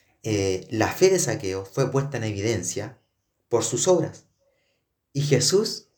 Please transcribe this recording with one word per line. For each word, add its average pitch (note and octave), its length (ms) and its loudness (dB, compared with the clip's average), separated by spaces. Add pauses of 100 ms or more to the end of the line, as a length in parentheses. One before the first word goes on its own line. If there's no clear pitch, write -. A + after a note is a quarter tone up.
(240)
eh, F#2+ 460 0
la A2 180 0
fe F#3 220 4
de F#3+ 80 4
Saqueo G2 460 -4
fue B2 280 -2
puesta C#3 240 -2
en A2+ 80 -4
evidencia G#2 720 -4 (500)
por A2+ 140 0
sus - 240 -2
obras, F3+ 400 0 (840)
y C#3+ 100 -2
Jesús F#3 760 0